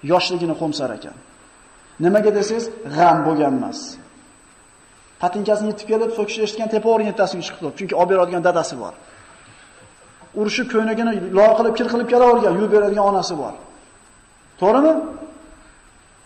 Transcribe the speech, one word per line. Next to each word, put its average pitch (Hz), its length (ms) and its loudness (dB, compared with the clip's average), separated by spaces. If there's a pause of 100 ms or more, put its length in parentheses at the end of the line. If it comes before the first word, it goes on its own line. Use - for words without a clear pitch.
Yoshligini 170 520 0
qo'msar 147 360 -6
ekan. 80 260 -14 (840)
Nimaga 202 300 4
desangiz, 208 340 -2 (220)
g'am 160 380 4
bo'lgan 151 300 0
emas. 113 240 -6 (1400)
Patinkasini 208 480 -2
yetib - 200 -8
kelib, 226 220 0
so'kish 214 280 -6
eshitgan, 214 320 -4
tepa 214 180 0
o'rin 220 180 2
yeltasiga 185 360 -2
chiqib - 180 -14
turibdi. 151 180 -10
Chunki 190 160 -6
olib 175 160 6
beradigan 180 320 2
dadasi 165 340 2
bor. 98 180 -12 (1400)
Urushib, 214 340 -4
ko'ynagini 226 440 -2 (180)
lor 202 240 6
qilib, 233 220 0
kir 240 100 -2
qilib 233 240 -4
kelavergan, 233 440 4
yuvib 202 180 0
beradigan 208 320 2
onasi 185 320 0
bor. 113 180 -8 (1040)
To'g'rimi? 277 360 4 (1300)